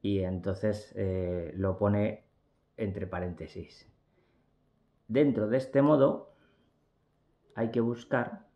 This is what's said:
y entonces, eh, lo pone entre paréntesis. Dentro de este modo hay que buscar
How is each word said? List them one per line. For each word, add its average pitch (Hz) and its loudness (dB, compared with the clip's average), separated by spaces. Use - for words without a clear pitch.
y 101 0
entonces, 92 -4
eh, 90 -4
lo 95 0
pone 104 2
entre 92 -4
paréntesis. 90 -10
Dentro 113 2
de 117 0
este 135 2
modo 147 4
hay 113 -2
que 120 0
buscar 117 -2